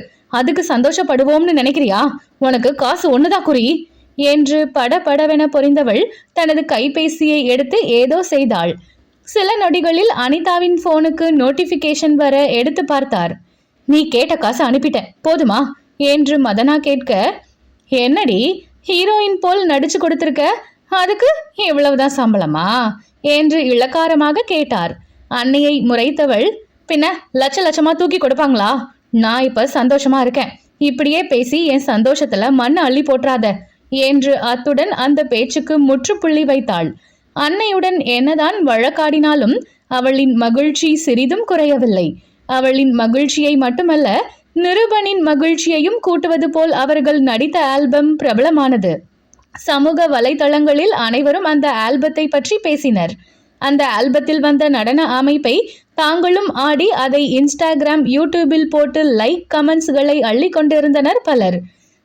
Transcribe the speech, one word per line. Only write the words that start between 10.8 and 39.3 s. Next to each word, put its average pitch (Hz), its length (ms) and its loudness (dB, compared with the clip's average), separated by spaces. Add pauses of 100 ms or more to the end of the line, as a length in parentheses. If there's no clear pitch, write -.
நோட்டிபிகேஷன் 302 840 0
வர 285 200 2 (160)
எடுத்து 285 340 -2
பார்த்தார். 262 480 -2 (540)
நீ 294 200 4
கேட்ட 294 280 0
காசு 247 280 -2
அனுப்பிட்டேன், 254 560 0
போதுமா 294 400 0 (460)
என்று 285 340 2
மதனா 247 400 2
கேட்க, 277 320 -2 (800)
என்னடி 254 500 0 (420)
ஹீரோயின் 392 560 0
போல் 381 260 0
நடிச்சு 311 320 0
கொடுத்திருக்க, 311 460 -2 (480)
அதுக்கு 392 380 0 (320)
இவ்வளவுதான் 285 520 0
சம்பளமா 190 540 0 (600)
என்று 302 380 2
இளக்காரமாக 302 800 0
கேட்டார். 233 480 -4 (380)
அன்னையை 277 500 0
முறைத்தவள், 247 680 0 (380)
பின்ன 302 200 0 (280)
லட்ச 269 260 -2
லட்சமா 320 340 0
தூக்கி 349 260 -2
கொடுப்பாங்களா? 262 500 0 (460)
நான் 226 280 2
இப்ப 254 260 0
சந்தோஷமா 269 500 2
இருக்கேன், 247 340 -2 (280)
இப்படியே 285 440 0
பேசி 254 400 -2
என் 277 200 0
சந்தோஷத்துல 226 680 0
மண்ணை 269 300 2
அள்ளி 269 200 0
போட்றாத 254 480 0 (480)
என்று 269 340 2 (120)
அத்துடன் 262 520 -2
அந்த 285 280 0
பேச்சுக்கு 262 540 -2
முற்றுப்புள்ளி 302 680 0
வைத்தாள். 220 440 -2 (460)
அன்னையுடன் 370 640 -2 (100)
என்னதான் 302 540 0
வழக்காடினாலும் 294 920 0 (360)